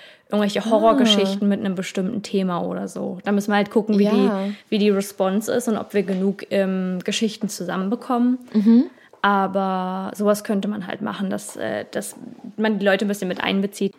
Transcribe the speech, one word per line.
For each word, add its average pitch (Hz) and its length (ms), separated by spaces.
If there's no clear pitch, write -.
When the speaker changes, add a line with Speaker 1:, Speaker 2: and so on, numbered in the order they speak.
Speaker 1:
irgendwelche 202 360
Speaker 2:
Ah. 220 40
Speaker 1:
Horrorgeschichten 208 800
mit 202 100
einem 190 160
bestimmten 190 480
Thema 180 400
oder 185 240
so. 196 380
Da 202 80
müssen 202 180
wir 202 60
halt 208 140
gucken, 214 280
wie 202 60
Speaker 2:
Ja. 202 60
Speaker 1:
die, 208 100
wie 220 80
die 208 120
Response 196 640
ist 233 160
und 220 80
ob - 180
wir 202 100
genug, 190 480
ähm, 190 520
Geschichten 208 460
zusammenbekommen. 233 880
Speaker 2:
Mhm. 226 320
Speaker 1:
Aber 190 920
sowas 208 280
könnte 202 240
man 208 200
halt - 140
machen, 196 280
dass, 202 260
äh, 104 360
dass - 240
man 214 220
die 196 60
Leute 196 200
ein - 20
bisschen 202 200
mit 180 160
einbezieht. 196 560